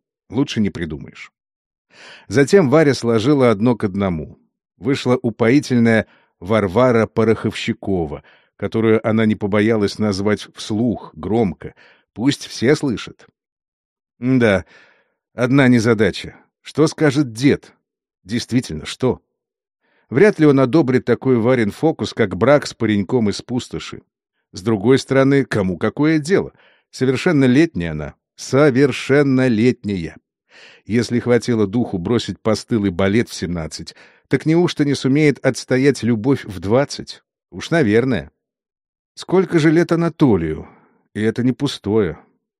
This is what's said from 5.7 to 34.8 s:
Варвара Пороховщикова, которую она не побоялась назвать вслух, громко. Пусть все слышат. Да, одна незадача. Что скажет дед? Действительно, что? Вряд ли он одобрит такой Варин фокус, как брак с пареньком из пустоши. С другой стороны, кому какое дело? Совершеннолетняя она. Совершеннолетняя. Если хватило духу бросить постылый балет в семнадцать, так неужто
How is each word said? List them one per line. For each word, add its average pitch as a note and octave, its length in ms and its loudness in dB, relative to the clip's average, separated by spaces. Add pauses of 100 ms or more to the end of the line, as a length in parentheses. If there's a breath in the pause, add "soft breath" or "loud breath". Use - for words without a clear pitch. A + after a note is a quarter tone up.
Варвара A2 680 2
Пороховщикова, G2+ 1160 -4 (320 soft breath)
которую A2 500 0
она A2 200 2
не G#2+ 100 2
побоялась G#2 640 0
назвать G#2 560 -2
вслух, A2 580 -4
громко. F#2+ 600 -4 (380 soft breath)
Пусть C3+ 340 -4
все C3 260 0
слышат. - 540 -6 (880)
Да, A#2 460 2 (720 soft breath)
одна B2+ 340 2
незадача. A2 680 2 (280)
Что - 260 0
скажет C#3+ 440 0
дед? A#2 420 -2 (500)
Действительно, F#2 600 -6
что? - 360 -4 (880)
Вряд F#3+ 260 4
ли D#3 60 4
он C3+ 160 6
одобрит B2+ 460 2
такой B2 320 0
Варин A#2 320 0
фокус, D3 420 -4
как F#2+ 240 -2
брак B2+ 300 2
с - 80 -14
пареньком G#2+ 560 0
из - 100 -6
пустоши. - 640 -10 (500)
С G2 80 -16
другой A2+ 380 2
стороны, C3+ 480 2
кому F#2 320 -4
какое D#3 400 -2
дело? D3+ 340 -2 (380 soft breath)
Совершеннолетняя C3 1000 0
она. D2+ 220 -10 (220)
Совершеннолетняя. B2+ 1800 0 (640 loud breath)
Если A#2 340 -2
хватило A#2 480 0
духу G#2 300 -4
бросить G2+ 440 -4
постылый G#2+ 500 -2
балет G2 400 0
в - 40 -16
семнадцать, E2+ 600 -10 (340 soft breath)
так - 160 -2
неужто D#3+ 400 0